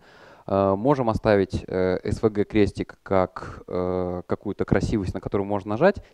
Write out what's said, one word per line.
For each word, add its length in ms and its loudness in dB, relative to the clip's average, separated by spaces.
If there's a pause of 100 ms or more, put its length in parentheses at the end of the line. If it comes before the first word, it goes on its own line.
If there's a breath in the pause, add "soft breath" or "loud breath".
(460 loud breath)
Э, 300 4
можем 340 2
оставить, 560 2
э, 380 0
S 180 -4
V 80 4
G 140 -2
крестик 580 0
как, 640 -2
э, 600 -4
какую-то 380 -4
красивость, 500 0
на 60 -6
которую 280 -4
можно 220 -4
нажать, 260 2 (180 soft breath)